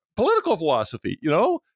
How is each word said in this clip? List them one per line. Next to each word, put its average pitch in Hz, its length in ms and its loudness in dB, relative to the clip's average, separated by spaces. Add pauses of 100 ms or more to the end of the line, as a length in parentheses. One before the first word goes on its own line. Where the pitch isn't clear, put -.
(160)
political 330 400 2
philosophy, 131 680 -2
you 151 80 -2
know? 214 300 2 (160)